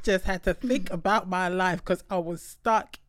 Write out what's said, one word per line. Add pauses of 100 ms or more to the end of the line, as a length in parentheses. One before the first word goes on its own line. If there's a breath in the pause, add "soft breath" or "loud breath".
just
had
to
think
about
my
life
'cause
I
was
stuck (120)